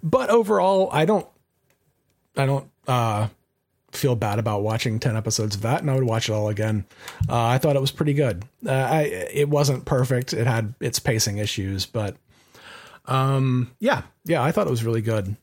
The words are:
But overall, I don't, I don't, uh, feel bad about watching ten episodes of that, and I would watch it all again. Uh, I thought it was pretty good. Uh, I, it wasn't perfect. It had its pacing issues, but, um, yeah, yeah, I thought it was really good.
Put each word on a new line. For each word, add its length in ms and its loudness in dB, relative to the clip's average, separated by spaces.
But 300 0
overall, 600 4
I 140 4
don't, 220 0
I 120 2
don't, 220 -2
uh, 400 2
feel 240 0
bad 240 -2
about 240 -2
watching 360 -2
ten 160 -2
episodes 400 -2
of 60 -6
that, 200 0
and 100 -2
I 20 2
would 100 2
watch 260 0
it 40 0
all 160 0
again. 360 -2
Uh, 160 2
I 140 4
thought 160 2
it 60 2
was 100 -2
pretty 220 0
good. 300 0
Uh, 60 -2
I, 300 2
it 480 -2
wasn't 360 2
perfect. 480 0
It 140 2
had 320 0
its 180 -4
pacing 400 0
issues, 480 -4
but, 300 -6
um, 760 0
yeah, 220 0
yeah, 180 0
I 80 2
thought 140 0
it 60 -2
was 120 -2
really 180 0
good. 420 -2